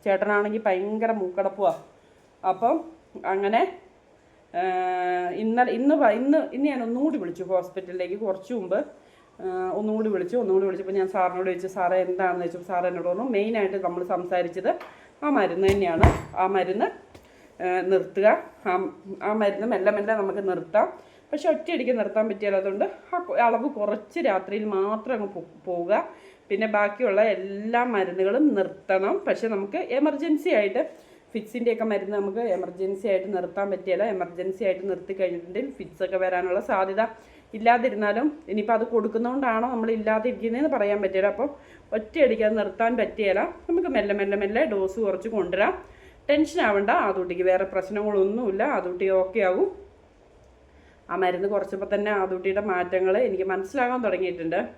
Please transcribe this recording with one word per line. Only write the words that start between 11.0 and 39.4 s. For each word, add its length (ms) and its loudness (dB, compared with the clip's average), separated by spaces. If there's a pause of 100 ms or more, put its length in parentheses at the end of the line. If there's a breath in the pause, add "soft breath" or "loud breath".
സാറിനോട് 380 0
ചോദിച്ചു, 200 -4
"സാറേ 340 0
എന്താണെന്ന്?" 400 0
ചോദിച്ചപ്പോൾ 260 -6
സാർ 200 0
എന്നോട് 220 -2
പറഞ്ഞു, 140 -2
മെയിനായിട്ട് 540 0
നമ്മൾ 280 -2
സംസാരിച്ചത് 680 -2 (520 loud breath)
ആ 60 -2
മരുന്ന് 440 2
തന്നെയാണ്. 640 2
ആ 100 2
മരുന്ന്, 420 0 (760 loud breath)
ഏ, 180 0
നിർത്തുക. 460 0 (400)
ആ, 220 0 (340)
ആ 100 -2
മരുന്ന് 340 0
മെല്ലെ 260 2
മെല്ലെ 220 0
നമുക്ക് 340 -2
നിർത്താം. 600 0 (240 loud breath)
പക്ഷെ 160 -2
ഒറ്റയടിക്ക് 500 0
നിർത്താൻ 300 0
പറ്റിയാലതുകൊണ്ട് 560 -2 (300)
ആ 40 0
കൊ-, 180 -4
അളവ് 340 2
കുറച്ച് 560 -4
രാത്രിയിൽ 380 -2
മാത്രം 500 -2
അങ്ങ് 200 -4
പോ-, 300 -14
പോവുക. 440 0 (400 loud breath)
പിന്നെ 180 0
ബാക്കിയുള്ള 560 2
എല്ലാ 640 0
മരുന്നുകളും 680 2
നിർത്തണം. 720 0
പക്ഷെ 220 -2
നമുക്ക് 280 -4
എമർജൻസി 720 0
ആയിട്ട് 420 2 (420 loud breath)
ഫിറ്റ്സിൻ്റെയൊക്കെ 520 -2
മരുന്ന് 320 -2
നമുക്ക് 220 -2
എമർജൻസി 680 -4
ആയിട്ട് 280 0
നിർത്താൻ 340 -2
പറ്റിയല്ല. 340 0
എമർജൻസി 600 -4
ആയിട്ട് 260 0
നിർത്തി 220 -6
കഴിഞ്ഞിട്ടുണ്ടെങ്കിൽ 680 -4
ഫിറ്റ്സ് 240 -8
ഒക്കെ 160 -2
വരാനുള്ള 420 0
സാധ്യത 420 0 (520 loud breath)
ഇല്ലാതിരുന്നാലും 920 2
ഇനിയിപ്പോൾ 240 0
അത് 120 4
കൊടുക്കുന്നതുകൊണ്ടാണോ 840 0